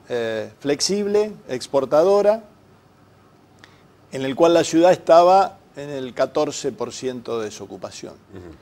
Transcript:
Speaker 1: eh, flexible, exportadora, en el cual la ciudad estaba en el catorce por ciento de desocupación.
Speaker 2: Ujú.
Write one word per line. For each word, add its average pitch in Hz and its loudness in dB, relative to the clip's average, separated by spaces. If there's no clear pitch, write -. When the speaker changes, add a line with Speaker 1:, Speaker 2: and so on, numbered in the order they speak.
Speaker 1:
eh, 113 -6
flexible, 202 -2
exportadora, 175 0
en 135 -8
el 135 -6
cual 170 4
la 165 4
ciudad 170 4
estaba 175 4
en 143 -14
el 131 -10
catorce 143 -4
por 117 -10
ciento 120 -8
de 110 -6
desocupación. 101 -16
Speaker 2:
Ujú. 90 -20